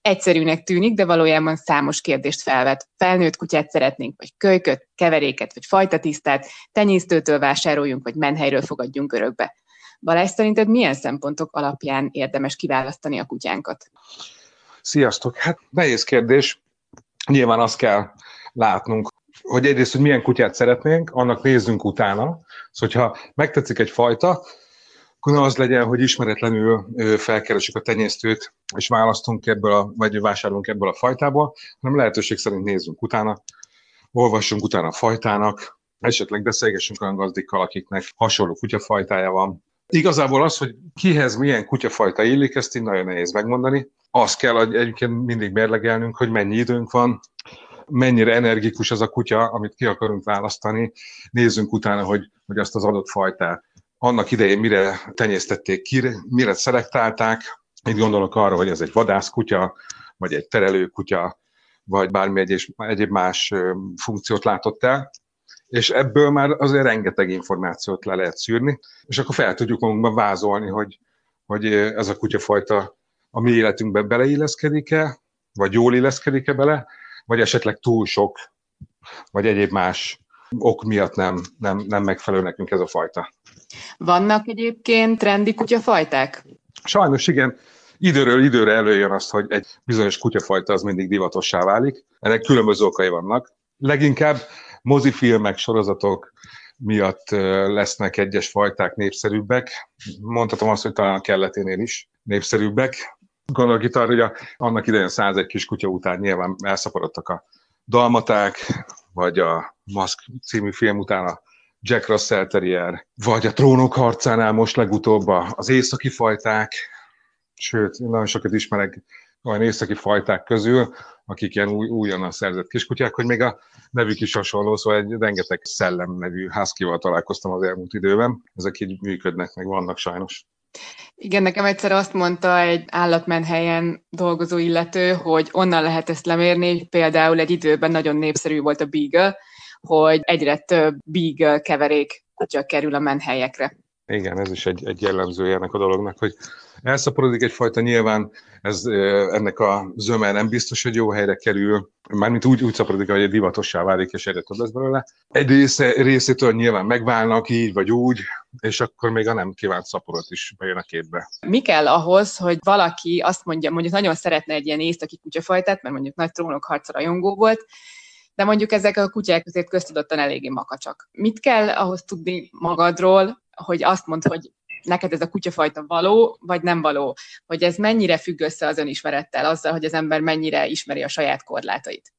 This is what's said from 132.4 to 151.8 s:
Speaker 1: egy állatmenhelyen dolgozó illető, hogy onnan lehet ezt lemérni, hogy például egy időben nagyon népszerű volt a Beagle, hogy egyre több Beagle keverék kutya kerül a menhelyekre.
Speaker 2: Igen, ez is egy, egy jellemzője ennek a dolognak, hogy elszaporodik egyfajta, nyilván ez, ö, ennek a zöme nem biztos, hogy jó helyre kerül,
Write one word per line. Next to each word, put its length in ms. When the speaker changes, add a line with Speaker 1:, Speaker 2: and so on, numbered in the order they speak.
Speaker 1:
egy 280
állatmenhelyen 1200
dolgozó 500
illető, 540
hogy 400
onnan 300
lehet 280
ezt 160
lemérni, 420
hogy 200
például 500
egy 120
időben 400
nagyon 260
népszerű 440
volt 200
a 60
Beagle, 520
hogy 420
egyre 360
több 460
Beagle 560
keverék 640
kutya 300
kerül 300
a 40
menhelyekre. 800
Speaker 2:
Igen, 340
ez 100
is 160
egy, 220
egy 140
jellemzője 520
ennek 180
a 60
dolognak, 400
hogy 160
elszaporodik 600
egyfajta, 380
nyilván 500
ez, 260
ö, 480
ennek 240
a 380
zöme 360
nem 160
biztos, 340
hogy 120
jó 160
helyre 240
kerül, 560